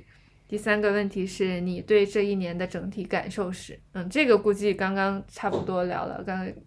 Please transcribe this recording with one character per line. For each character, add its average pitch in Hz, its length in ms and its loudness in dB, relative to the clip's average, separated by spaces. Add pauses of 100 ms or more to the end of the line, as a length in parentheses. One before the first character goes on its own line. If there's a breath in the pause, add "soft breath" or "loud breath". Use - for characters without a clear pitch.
(460 soft breath)
第 208 120 -4
三 214 200 2
个 208 140 4
问 202 160 2
题 190 180 -2
是 185 360 -2
你 180 180 -4
对 208 240 6
这 202 180 0
一 202 120 0
年 175 220 -2
的 180 100 -2
整 180 240 -6
体 196 140 -6
感 190 260 -2
受 185 200 -4
是。 - 280 -12 (160)
嗯， 180 160 -6
这 294 160 4
个 226 100 8
估 208 160 4
计 196 220 2
刚 190 200 -2
刚 196 340 0
差 - 200 -4
不 190 120 0
多 185 240 -2
聊 180 200 -2
了， - 220 -8
刚 185 100 -4
刚 185 160 -6 (140)